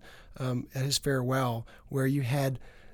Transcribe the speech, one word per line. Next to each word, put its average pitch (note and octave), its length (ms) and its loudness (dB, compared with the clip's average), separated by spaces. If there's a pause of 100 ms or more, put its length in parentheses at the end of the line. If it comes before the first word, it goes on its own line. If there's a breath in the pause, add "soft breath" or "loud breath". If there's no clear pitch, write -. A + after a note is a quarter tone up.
(400 soft breath)
um, B2+ 360 0
at C3 80 0
his C#3 160 2
farewell, B2+ 680 2 (240 soft breath)
where C3 160 2
you C#3 160 4
had C3+ 380 2 (340 soft breath)